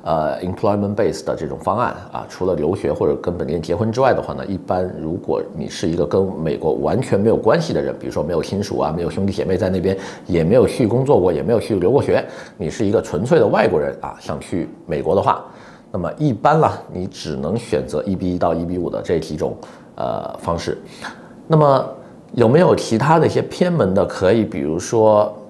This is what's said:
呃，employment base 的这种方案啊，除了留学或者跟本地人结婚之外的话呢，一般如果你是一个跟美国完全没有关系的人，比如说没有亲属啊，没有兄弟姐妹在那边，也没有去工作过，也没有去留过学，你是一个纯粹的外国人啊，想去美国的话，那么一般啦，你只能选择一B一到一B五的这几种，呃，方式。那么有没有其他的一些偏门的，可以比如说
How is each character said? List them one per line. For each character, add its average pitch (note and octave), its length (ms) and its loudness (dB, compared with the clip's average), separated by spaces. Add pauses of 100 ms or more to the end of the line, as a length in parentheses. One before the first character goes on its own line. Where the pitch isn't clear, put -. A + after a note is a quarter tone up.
呃， D#2 380 0
employment G2+ 540 0
base F#2+ 300 0
的 - 100 -2
这 D#2+ 120 -6
种 C2+ 120 -6
方 F#2+ 180 -2
案 A#2 160 0 (200)
啊， A#1+ 160 -8
除 - 160 -6
了 F#2 100 2
留 E2 180 0
学 D2+ 200 -2
或 G2+ 120 0
者 D2+ 100 4
跟 F2 220 -4
本 E2+ 80 -4
地 C#2 80 -4
人 E2+ 80 -2
结 E2 140 -2
婚 A2 160 0
之 A2+ 80 -2
外 C3 140 4
的 - 80 -2
话 - 120 -8
呢， C2 120 -8
一 F#2+ 120 -4
般 F#2 320 -2 (120)
如 D#2 140 -4
果 - 260 -4 (120)
你 D#2+ 140 -8
是 - 220 -6
一 E2+ 80 -2
个 E2+ 80 2
跟 F#2+ 180 2 (180)
美 D#2 140 -2
国 D2+ 200 0
完 D2+ 260 0
全 - 180 0
没 G#2 80 2
有 G#2 80 4
关 C3 240 2
系 D#3 140 -4
的 D#2 80 0
人， C2+ 180 -2
比 - 60 -10
如 - 80 -6
说 D#2 100 -2
没 D#2 80 -4
有 E2 100 0
亲 G2+ 220 -2
属 - 160 -4
啊， D2+ 160 0
没 F2 60 -4
有 F2 80 -2
兄 G2 180 -2
弟 F#2+ 60 -2
姐 - 100 -2
妹 F#2 140 0
在 F#2 120 2
那 F#2 120 0
边， F#2+ 160 0 (280)
也 E2+ 200 2
没 F#2+ 100 4
有 A#2 100 6
去 A#2 220 2
工 A#2+ 160 2
作 C3 160 4
过， F2+ 140 4
也 C#2+ 100 -2
没 F2+ 80 0
有 A#2 80 4
去 G#2+ 160 -2
留 F2+ 160 2
过 C3+ 100 4
学， - 220 2 (340)
你 D#2+ 120 -4
是 A2 160 -2
一 G2 60 2
个 G#2+ 100 4
纯 - 240 -4
粹 D#3+ 120 4
的 A#2 80 6
外 D#3+ 220 2
国 F2+ 100 2
人 C#2+ 220 0
啊， - 180 -10
想 D2+ 220 -8
去 - 300 -6 (160)
美 D2+ 160 -4
国 D#2 120 0
的 G2 80 4
话， - 220 2 (480)
那 G#2 80 -4
么 E2+ 180 -2
一 D3+ 140 2
般 C#3+ 300 4
啦， G2+ 160 2 (160)
你 F2+ 120 -6
只 D#2+ 300 -8
能 D2+ 220 -2
选 D2 280 -2
择 D2+ 180 -4
一 G2 120 -2
B F2+ 200 -2
一 - 20 -4
到 E2+ 160 0
一 E2 100 -2
B F2 140 -4
五 E2 120 -4
的 - 120 -6
这 F2 180 0
几 D#2 160 -8
种， D2 220 -4 (380)
呃， A1 420 -6
方 E2+ 200 -4
式。 - 200 -6 (680)
那 D#3+ 100 4
么 C#3 280 4 (460)
有 A#2+ 160 4
没 C#3 140 6
有 - 120 6
其 - 240 0
他 D3+ 220 4
的 C#3+ 80 4
一 - 20 4
些 A2 120 0
偏 F3+ 320 0
门 G#2 200 2
的， G2 120 4
可 - 260 2
以 A2 140 4
比 D#2+ 160 -6
如 D#2 180 -2
说 G#2+ 560 4 (140)